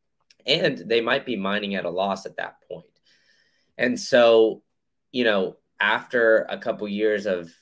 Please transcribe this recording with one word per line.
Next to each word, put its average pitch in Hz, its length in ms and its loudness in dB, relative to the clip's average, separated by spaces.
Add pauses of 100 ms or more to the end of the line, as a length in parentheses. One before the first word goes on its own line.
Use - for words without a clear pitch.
(460)
and 151 320 0
they 113 240 -2
might 123 240 -2
be 127 100 -6
mining 98 380 -4
at 92 120 -4
a 87 40 -4
loss 95 380 -4
at - 80 -20
that - 340 -12
point. 87 160 -16 (920)
And 123 200 -2
so, 113 640 4 (500)
you 123 120 -2
know, 98 340 0 (220)
after 113 680 2
a 101 80 -8
couple 107 300 -8
years 104 380 -2
of 87 260 -4 (100)